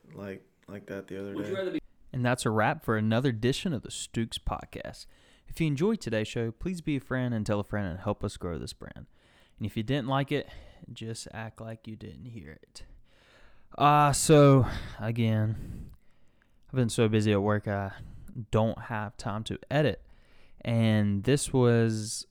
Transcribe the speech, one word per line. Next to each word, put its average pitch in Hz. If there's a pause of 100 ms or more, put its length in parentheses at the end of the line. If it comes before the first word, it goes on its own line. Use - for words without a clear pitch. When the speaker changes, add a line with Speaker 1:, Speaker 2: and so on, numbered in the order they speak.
(140)
Speaker 1:
like, 98 (240)
like 101
that 98
the 95
other 101
Speaker 2:
Would 101
Speaker 1:
day. 104
Speaker 2:
you 190
rather 190
be 151 (340)
Speaker 3:
And 123
that's 123
a 117
wrap 110
for 113
another 110
edition 120
of 101
the -
Stooks -
Podcast. - (500)
If -
you 160
enjoyed 170
today's 110
show, 117
please 175
be 151
a 127
friend 127
and 107
tell 104
a 98
friend 104
and 90
help -
us 107
grow 87
this -
brand. - (500)
And -
if 104
you 110
didn't 127
like 139
it, 139 (440)
just 113
act 110
like 113
you 110
didn't 101
hear 98
it. - (960)
Uh, 147
so, 139 (320)
again, 110 (760)
I've -
been 127
so 113
busy 107
at 101
work, 104
I 98 (580)
don't 110
have 107
time 107
to - (140)
edit. 139 (600)
And 107
this 139
was, 117